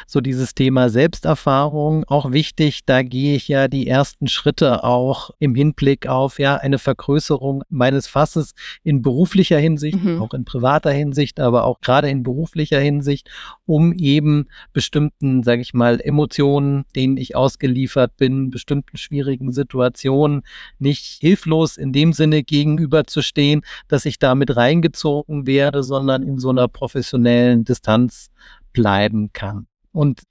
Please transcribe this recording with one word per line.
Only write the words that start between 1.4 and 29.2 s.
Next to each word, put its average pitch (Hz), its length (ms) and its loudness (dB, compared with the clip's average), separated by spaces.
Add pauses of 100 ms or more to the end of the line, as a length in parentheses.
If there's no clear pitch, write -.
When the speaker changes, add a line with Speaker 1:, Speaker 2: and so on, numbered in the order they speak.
Speaker 1:
auch 143 260 0
wichtig. 151 540 -2
Da 131 180 2
gehe 131 320 -2
ich - 120 -4
ja 135 200 2
die 131 200 -4
ersten 139 400 0
Schritte - 560 0
auch 123 560 -2
im 139 160 0
Hinblick 139 520 0
auf, 131 320 -2
ja, 139 160 0
eine 139 220 -2
Vergrößerung 139 920 -2
meines 131 380 0
Fasses 151 460 -2 (300)
in 143 180 0
beruflicher 156 580 2
Hinsicht, 156 440 -2
Speaker 2:
Mhm. 170 180 -2
Speaker 1:
auch 110 120 -8
in 127 120 -6
privater 139 460 0
Hinsicht, 143 480 -2
aber 120 260 2
auch 123 160 -2
gerade 139 280 2
in 135 140 -2
beruflicher 151 560 -4
Hinsicht, 143 500 -2 (360)
um 165 280 2
eben 147 540 2 (240)
bestimmten, 143 720 -2
sag 120 160 2
ich - 140 -10
mal, 120 260 2
Emotionen, 143 880 0 (100)
denen 135 220 0
ich 131 180 -8
ausgeliefert 127 800 0
bin, 131 320 0
bestimmten 139 480 -6
schwierigen 135 540 -6
Situationen 135 920 0 (360)
nicht - 420 -4
hilflos 160 560 2
in 139 140 -6
dem 151 220 4
Sinne 151 300 2
gegenüberzustehen, 151 1200 0 (240)
dass 143 180 -2
ich 143 140 -4
damit 135 360 2
reingezogen 147 920 0
werde, 139 360 2
sondern 135 400 -2
in 135 160 -6
so 127 100 -2
einer 123 180 2
professionellen 120 960 2
Distanz 117 640 0 (420)
bleiben 104 640 0